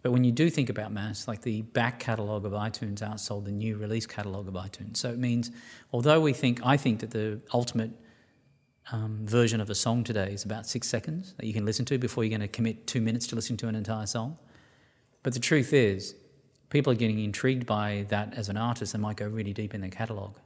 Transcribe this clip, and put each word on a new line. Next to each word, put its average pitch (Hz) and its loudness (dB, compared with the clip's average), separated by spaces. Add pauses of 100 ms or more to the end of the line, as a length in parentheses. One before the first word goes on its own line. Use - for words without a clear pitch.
But 127 2
when 123 6
you 120 8
do 156 6
think 131 2
about 107 -4
mass, 104 -4
like, 107 -6
the 110 -2
back 120 0
catalogue 107 -2
of 101 -2
iTunes 104 -4
outsold 104 -6
the 101 -4
new 107 -2
release 107 -2
catalogue 98 -8
of 95 -8
iTunes. 101 -8
So 123 -2
it 120 -6
means, 120 0 (400)
although 151 6
we 147 6
think, 120 2
I 135 8
think 120 2
that 110 -6
the 107 -2 (140)
ultimate, 117 0 (960)
um, 110 -4
version 113 4
of 104 -4
a 101 0
song 117 2
today 101 0
is 98 -6
about 107 -6
six - -4
seconds 160 -4
that 110 -8
you 110 -4
can 104 0
listen 110 0
to 135 0
before 123 0
you're 110 0
gonna 104 -2
commit 113 -2
two 123 0
minutes 113 0
to 117 -4
listen 110 -2
to 117 -4
an 110 -2
entire 107 -4
song. 120 -4 (840)
But 123 -2
the 123 -2
truth 147 4
is, 101 4 (520)
people 143 4
are 113 4
getting 110 2
intrigued 123 0
by 104 0
that 104 0
as 104 -6
an 101 -2
artist 117 -2
and 107 -2
might 107 -4
go 104 -4
really 104 -4
deep 104 -6
in 104 -8
their 95 -6
catalogue. 104 -6